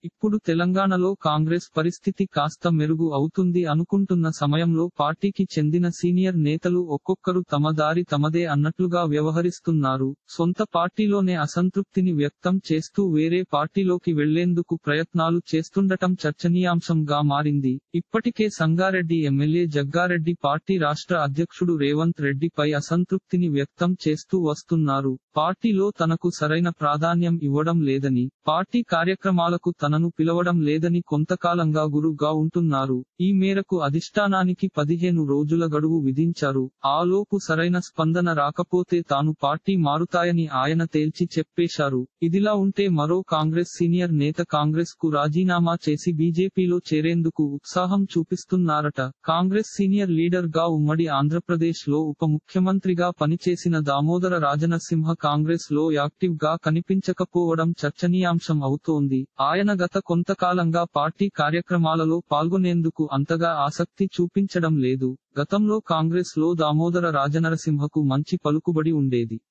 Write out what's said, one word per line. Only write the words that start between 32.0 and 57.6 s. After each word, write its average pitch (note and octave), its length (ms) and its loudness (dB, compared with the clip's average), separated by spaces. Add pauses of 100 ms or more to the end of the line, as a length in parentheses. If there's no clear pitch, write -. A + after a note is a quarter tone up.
ఉంటున్నారు. D#3 640 0 (240)
ఈ F#3 120 2
మేరకు G3 480 0
అధిష్టానానికి F3+ 880 0
పదిహేను E3 580 0
రోజుల D3+ 400 0
గడువు D#3 340 0
విధించారు. C#3 600 0 (220)
ఆలోపు F3+ 540 0
సరైన F3 400 0
స్పందన E3+ 540 0
రాకపోతే E3+ 720 -2
తాను D3 300 0 (100)
పార్టీ D#3 340 0
మారుతాయని E3+ 760 0
ఆయన D3+ 320 0
తేల్చి D#3 420 0
చెప్పేశారు. D#3 760 -2 (220)
ఇదిలా G3 320 2
ఉంటే G3 340 0
మరో D#3+ 300 2 (100)
కాంగ్రెస్ D#3+ 440 0
సీనియర్ F3 420 0
నేత D3+ 260 0 (100)
కాంగ్రెస్ D#3 440 0
కు - 160 -2
రాజీనామా E3 680 0
చేసి D3+ 320 -2
బీజేపీలో F3 680 0
చేరేందుకు E3 640 0 (100)
ఉత్సాహం F3+ 500 -2
చూపిస్తున్నారట. D#3+ 960 -2 (240)
కాంగ్రెస్ F#3+ 500 0
సీనియర్ G3 360 0
లీడర్ E3+ 380 0
గా E3 180 0
ఉమ్మడి D#3 420 2
ఆంధ్రప్రదేశ్ E3 800 0
లో D3 140 2
ఉప D#3 280 -2
ముఖ్యమంత్రిగా F3+ 800 0
పనిచేసిన E3+ 680 0
దామోదర D#3 580 0
రాజనరసింహ D#3+ 840 0
కాంగ్రెస్ D3+ 520 0
లో D3 200 2
యాక్టివ్ D3+ 500 -2
గా D#3 120 0 (100)
కనిపించకపోవడం E3+ 1080 0